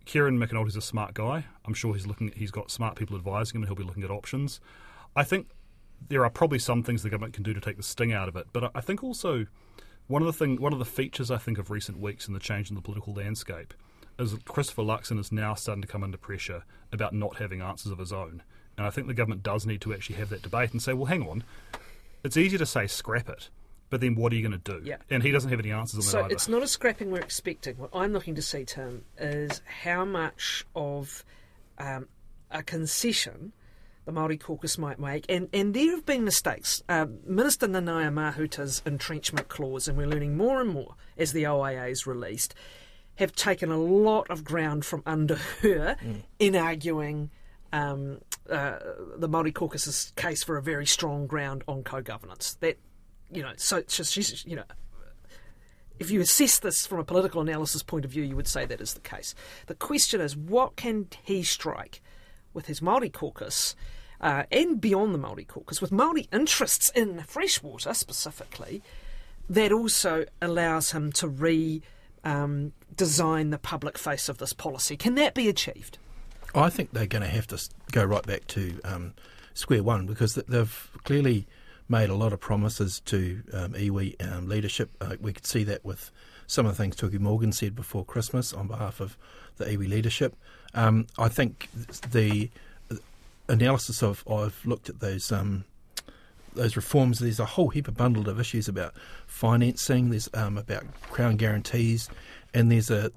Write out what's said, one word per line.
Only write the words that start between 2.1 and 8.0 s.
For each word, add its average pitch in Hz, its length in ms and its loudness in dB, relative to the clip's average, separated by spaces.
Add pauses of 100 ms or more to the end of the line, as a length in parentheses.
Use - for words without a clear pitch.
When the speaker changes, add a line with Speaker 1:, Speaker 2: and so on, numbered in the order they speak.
Speaker 1:
at, - 60 -12
he's 101 160 -6
got 107 200 -8
smart 110 240 -4
people 101 220 -6
advising 101 400 -4
him, 110 60 -2
and 98 60 -2
he'll 101 60 -2
be 95 80 -6
looking 92 200 -6
at 95 80 -4
options. 135 500 -4 (520)
I 143 120 4
think 185 240 -2 (580)
there 135 160 4
are 117 60 6
probably 143 300 4
some 120 240 2
things 117 200 0
the 110 60 0
government 110 240 -4
can 104 100 -6
do 107 100 0
to 101 60 -4
take 101 160 -6
the 101 80 -12
sting 117 300 0